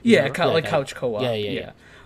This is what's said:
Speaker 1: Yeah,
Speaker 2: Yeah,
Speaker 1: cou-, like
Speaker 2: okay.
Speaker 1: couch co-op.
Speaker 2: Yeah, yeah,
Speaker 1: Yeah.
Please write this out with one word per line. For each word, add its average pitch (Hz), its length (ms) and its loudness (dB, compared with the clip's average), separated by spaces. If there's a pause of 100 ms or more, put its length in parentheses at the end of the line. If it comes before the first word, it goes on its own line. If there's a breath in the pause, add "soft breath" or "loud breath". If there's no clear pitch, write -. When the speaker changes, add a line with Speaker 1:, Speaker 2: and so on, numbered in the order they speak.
Speaker 1:
Yeah, 202 220 6
Speaker 2:
Yeah, 139 40 -2
Speaker 1:
cou-, 165 160 0
like 160 200 2
Speaker 2:
okay. - 40 -8
Speaker 1:
couch 143 260 -2
co-op. 113 280 -4
Speaker 2:
Yeah, 120 100 -2
yeah, 104 180 -4
Speaker 1:
Yeah. - 200 -8 (340 loud breath)